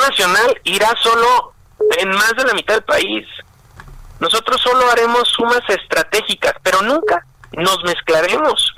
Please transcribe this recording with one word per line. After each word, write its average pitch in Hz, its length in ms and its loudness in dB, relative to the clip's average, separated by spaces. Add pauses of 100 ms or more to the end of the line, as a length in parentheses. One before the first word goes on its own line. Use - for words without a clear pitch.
Nacional 208 580 0
irá 208 380 0
solo 233 520 2 (440)
en 190 120 -2
más 208 260 0
de 262 80 0
la 247 80 2
mitad 196 220 -2
del 220 100 -2
país. - 420 -2 (920)
Nosotros 226 400 -2
solo 247 300 2
haremos 233 380 2
sumas 240 400 0
estratégicas, 196 840 -2 (100)
pero 185 200 2
nunca 330 420 0 (280)
nos 175 320 -2
mezclaremos, 180 920 0